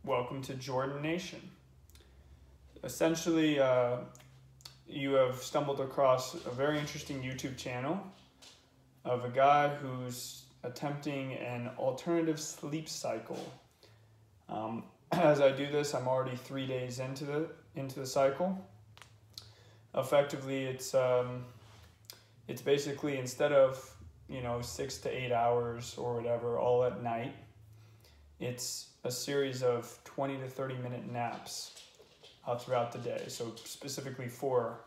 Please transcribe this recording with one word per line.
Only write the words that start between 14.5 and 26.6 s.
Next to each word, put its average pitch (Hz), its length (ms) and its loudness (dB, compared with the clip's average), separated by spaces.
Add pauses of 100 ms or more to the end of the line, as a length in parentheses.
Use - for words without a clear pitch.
<clears throat> - 120 -16
as 156 300 6
I 135 100 10
do 139 160 -2
this, 147 280 0
I'm 127 120 -2
already 131 300 2
three 135 320 -6
days 127 320 -4
into 135 240 -6
the, 151 240 -2 (260)
into 135 240 -6
the 131 80 -6
cycle. 147 500 2 (1400)
Effectively, 135 680 2
it's, 131 320 -4
um, 123 500 4 (1000)
it's - 160 -8
basically 143 560 0
instead 131 320 0
of, 135 400 6 (360)
you 131 140 -8
know, 120 220 -2
six 135 340 -6
to - 180 -4
eight 127 180 -2
hours 120 680 2
or 123 160 -2
whatever, 120 440 0
all 123 240 6